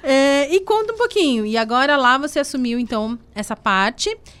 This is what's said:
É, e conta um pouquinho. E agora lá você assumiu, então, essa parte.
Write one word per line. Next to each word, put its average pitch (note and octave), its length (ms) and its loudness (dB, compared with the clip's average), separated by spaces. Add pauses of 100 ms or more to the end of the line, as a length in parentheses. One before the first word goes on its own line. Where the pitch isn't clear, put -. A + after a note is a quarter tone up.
É, C#4 500 2
e F#4+ 80 4
conta A4 340 -2
um - 20 -8
pouquinho. F4 480 0
E A3 140 -2
agora B3+ 380 2
lá B3+ 200 4
você C#4+ 240 -2
assumiu, B3 380 -2
então, A3+ 400 -4 (160)
essa G#3 200 -8
parte. G#3+ 600 -2 (240)